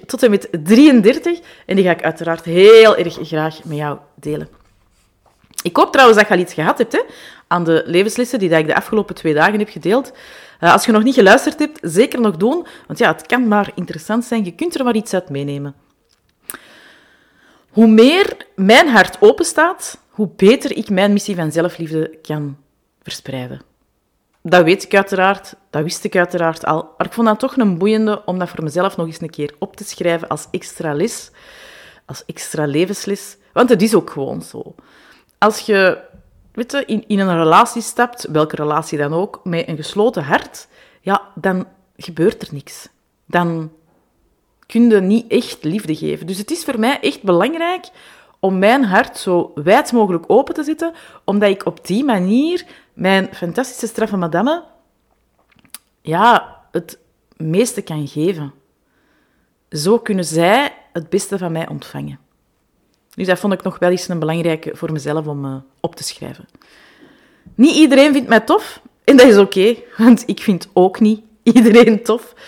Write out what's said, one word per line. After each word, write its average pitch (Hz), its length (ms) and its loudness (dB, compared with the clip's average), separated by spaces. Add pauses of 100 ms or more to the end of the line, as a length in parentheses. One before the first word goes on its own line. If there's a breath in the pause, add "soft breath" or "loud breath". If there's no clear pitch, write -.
tot - 160 -10
en 240 80 6
met 196 180 -2 (160)
drieëndertig. 269 760 4 (260 soft breath)
En 190 100 -2
die 196 80 2
ga 180 60 2
ik 170 120 -2
uiteraard 165 420 -6
heel 208 520 8
erg - 260 -4
graag 156 420 -6
met 156 120 -10
jou 147 220 -8 (160)
delen. 151 340 -10 (1120)
Ik - 140 -6
hoop 370 160 2
trouwens 240 260 6
dat 208 100 2
je 208 60 0
al 180 60 2
iets 175 140 -6
gehad 160 240 -2
hebt, 226 140 -2
hè, 349 80 -2 (460 loud breath)
aan 175 180 -2
de 165 220 2
levenslessen 214 520 -2
die 190 100 0
dat 160 100 4
ik 156 80 0
de 160 80 -2
afgelopen 208 400 -4
twee 160 200 -2
dagen 185 240 2
heb 208 100 -4
gedeeld. 214 440 -4 (480 loud breath)
Eh, 165 120 4
als 196 120 2
je 240 80 2
nog 214 100 4
niet 262 120 2
geluisterd 247 440 4
hebt, 302 240 -6
zeker 220 380 0
nog 208 160 0
doen. 254 300 -2 (200 loud breath)
Want 156 120 -10
ja, 196 140 2
het - 140 -14
kan 247 220 -2
maar 208 260 0
interessant 185 500 -8
zijn. 226 200 -4
Je 175 100 -10
kunt 339 200 -8
er 277 100 -4
maar 240 120 0
iets 214 180 -6
uit 180 160 -6
meenemen. 143 440 -8 (2000 loud breath)
Hoe 220 140 4
meer 247 500 6 (180)
mijn 233 340 4
hart 202 320 2
openstaat, 320 800 0 (100)
hoe 208 280 -6
beter 233 400 2
ik 214 140 -6
mijn 202 220 2
missie 196 240 -4
van 156 160 -4
zelfliefde 160 680 -6
kan 147 340 -8 (460)
verspreiden. 131 580 -14 (800)
Dat 175 220 4
weet 185 180 0
ik - 120 -4
uiteraard, 196 600 -2 (160)
dat 147 120 -4
wist 170 220 -8
ik 208 120 -6
uiteraard 175 480 -2
al. 165 320 -4
Maar 185 100 -4
ik - 60 -14
vond 233 140 -2
dat 214 120 0
toch 262 180 -6
een 202 220 0
boeiende 214 460 -2
om 180 140 -6
dat 175 100 -6
voor 160 160 -10
mezelf 180 320 -4
nog 170 100 -6
eens 160 140 -14
een 156 100 -12
keer 147 280 -10
op - 180 -12
te 208 80 -18
schrijven 170 440 -4
als - 220 -10
extra 165 440 -8
les, 180 360 -6 (760 loud breath)
als - 220 -18
extra - 400 -8
levensles. 185 720 -6 (160)
Want 240 160 2
het 202 140 2
is 214 120 2
ook 170 160 0
gewoon 135 320 -10
zo. - 320 -18 (640 soft breath)
Als 214 200 0
je, 196 400 0 (540)
weet 240 200 -10
je, 277 120 -6
in, 220 220 -6
in 208 120 -2
een 190 180 -2
relatie 180 460 2
stapt, - 480 -4
welke 156 260 0
relatie 151 420 -6
dan 147 160 -4
ook, 180 300 -6
met 165 240 -6
een 160 80 -8
gesloten 202 460 -2
hart, - 460 -6 (320 soft breath)
ja, 196 220 -4 (120)
dan 185 320 -4 (300)
gebeurt 170 460 -4
er - 80 -16
niks. - 380 -18 (380)
Dan 165 440 -4 (1040)
kun 233 180 4
je 208 100 4
niet 208 300 -2
echt - 340 -4
liefde 160 300 -6
geven. 156 320 -8
Dus 185 120 -10
het 208 120 -10
is 330 140 -8
voor 254 140 -6
mij 254 220 -2
echt - 220 -4
belangrijk 320 640 -2 (520 soft breath)
om 190 180 -2
mijn 233 260 2
hart 180 340 0
zo 175 360 -2
wijd 190 380 0
mogelijk 190 340 0
open 269 280 2
te 311 80 -6
zetten, 320 300 -6 (320 loud breath)
omdat 202 260 0
ik 190 160 -6
op 175 200 -8
die 220 180 -2
manier 254 600 -2 (280 soft breath)
mijn 190 400 -2
fantastische 247 540 -8
straffe 214 300 -4
madammen, 190 480 -4 (1400)
ja, 190 560 0 (140)
het - 280 -10 (380)
meeste 190 460 -4
kan 151 260 -10
geven. 151 440 -6 (1160)
Zo 180 280 -2
kunnen 190 260 -6
zij 175 480 0 (200)
het 165 160 -10
beste 202 300 -6
van 175 140 -8
mij 160 160 -8
ontvangen. 143 500 -14 (960)
Dus 185 120 -8
dat 180 120 0
vond 202 140 -2
ik 185 100 -6
nog - 160 -8
wel 180 120 0
eens 180 180 -4
een 175 100 -6
belangrijke 160 580 -4
voor 160 160 -8
mezelf 151 340 -6
om, 143 180 -10
eh, 135 120 -8 (240)
op - 160 -8
te - 60 -18
schrijven. - 460 -14 (1080 soft breath)
Niet 269 200 4
iedereen 285 380 6
vindt 262 160 -2
mij 226 120 4
tof, - 400 -2 (240)
en 277 120 6
dat 247 100 10
is 214 120 8
oké, 196 380 2 (200)
want 226 300 6
ik 202 140 -6
vind - 320 -4
ook 190 280 2
niet 214 200 2 (220)
iedereen 226 600 6
tof. - 320 -6 (140 loud breath)